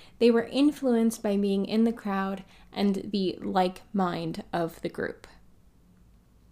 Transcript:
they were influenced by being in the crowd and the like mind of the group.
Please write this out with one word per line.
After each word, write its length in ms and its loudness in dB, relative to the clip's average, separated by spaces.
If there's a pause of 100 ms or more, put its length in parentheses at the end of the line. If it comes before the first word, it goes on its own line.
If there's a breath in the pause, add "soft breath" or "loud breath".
(200 loud breath)
they 100 8
were 220 2
influenced 720 2
by 140 0
being 280 0
in 180 2
the 100 2
crowd 500 -4 (280 soft breath)
and 400 0
the 300 -2
like 400 0 (120)
mind 580 -2
of 300 -4
the 80 -6
group. 360 -8 (1300)